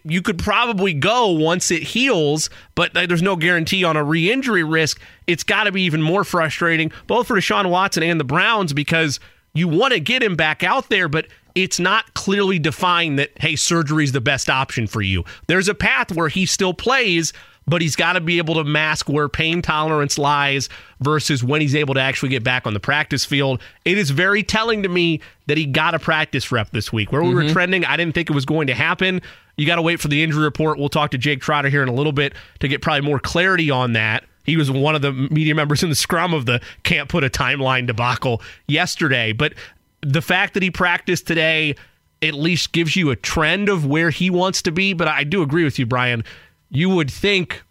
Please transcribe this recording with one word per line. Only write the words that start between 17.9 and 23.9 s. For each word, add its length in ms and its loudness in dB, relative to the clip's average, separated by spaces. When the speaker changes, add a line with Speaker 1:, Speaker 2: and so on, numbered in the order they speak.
Speaker 1:
gotta 240 2
be 180 0
able 180 0
to 80 0
mask 440 0
where 200 0
pain 340 -2
tolerance 560 0
lies 500 0
versus 420 0
when 200 2
he's 120 2
able 200 2
to 60 2
actually 280 -2
get 160 -2
back 220 0
on 80 -2
the 60 -2
practice 440 -2
field. 380 0
It 100 2